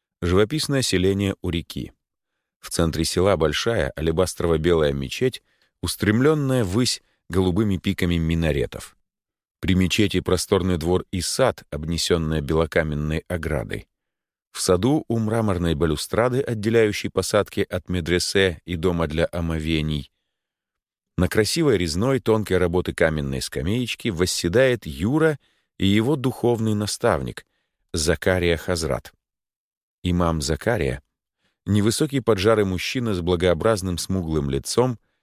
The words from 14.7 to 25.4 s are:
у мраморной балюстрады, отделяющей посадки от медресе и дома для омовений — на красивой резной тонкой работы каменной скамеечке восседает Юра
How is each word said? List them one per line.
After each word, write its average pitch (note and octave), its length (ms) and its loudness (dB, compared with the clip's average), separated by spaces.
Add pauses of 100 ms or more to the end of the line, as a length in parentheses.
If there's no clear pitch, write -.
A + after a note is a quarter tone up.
у A#2 140 0
мраморной G#2 560 0
балюстрады, G#2+ 640 0
отделяющей A2 680 0
посадки G2 520 0
от - 280 -4
медресе F2+ 760 0
и F2 100 -6
дома E2+ 320 0
для D#2+ 240 0
омовений — D#2 800 -2 (1120)
на F2+ 80 2
красивой A#2 480 2
резной F2+ 420 0
тонкой G#2+ 380 0
работы F2 380 0
каменной C#2+ 480 0
скамеечке A2 680 -4
восседает F#2+ 760 0
Юра C3 520 0 (380)